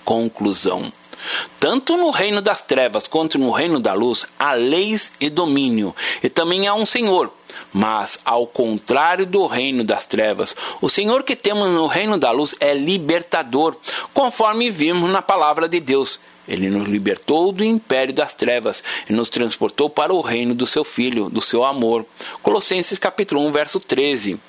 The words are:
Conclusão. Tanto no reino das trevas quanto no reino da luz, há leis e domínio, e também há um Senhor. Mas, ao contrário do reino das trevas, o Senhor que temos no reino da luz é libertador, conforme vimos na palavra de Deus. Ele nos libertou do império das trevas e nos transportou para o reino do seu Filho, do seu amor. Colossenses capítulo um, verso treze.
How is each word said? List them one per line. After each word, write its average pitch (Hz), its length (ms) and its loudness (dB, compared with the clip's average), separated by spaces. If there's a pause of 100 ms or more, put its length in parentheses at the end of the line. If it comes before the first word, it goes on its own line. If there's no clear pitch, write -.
Conclusão. 104 880 -2 (680)
Tanto 269 360 2
no 349 160 2
reino 208 300 0
das 196 200 0
trevas 127 460 0
quanto 156 320 0
no 127 120 2
reino 143 280 2
da 107 140 0
luz, 110 340 0 (100)
há 143 160 2
leis 175 640 0
e 143 120 -2
domínio, 139 680 0 (260)
e - 80 0
também 180 380 0
há 202 80 2
um 214 100 0
Senhor. 190 460 2 (400)
Mas, 104 540 -2
ao 120 200 2
contrário 135 800 0
do 185 220 0
reino 127 360 -2
das 104 220 -2
trevas, 107 500 0 (260)
o 113 80 0
Senhor 226 340 0
que 262 140 -2
temos 202 320 0
no 165 180 2
reino 190 320 0
da 123 120 2
luz 143 280 0
é 143 140 2
libertador, 156 1040 0 (360)
conforme 233 560 2
vimos 170 400 0
na 190 120 2
palavra 160 480 2
de 175 100 0
Deus. 135 400 0 (260)
Ele 95 240 -2
nos 101 180 0
libertou 104 680 0
do 190 100 0
império 135 500 0
das 143 200 -2
trevas 117 500 -2 (260)
e 107 40 0
nos 113 160 0
transportou 120 600 0
para 160 240 0
o 175 80 2
reino 120 320 -2
do 123 140 0
seu 151 160 0
Filho, 120 460 -2
do 107 120 -2
seu 120 220 0
amor. 117 420 0 (360)
Colossenses 185 580 0
capítulo 180 420 0
um, 151 100 0
verso 147 280 0
treze. 123 680 0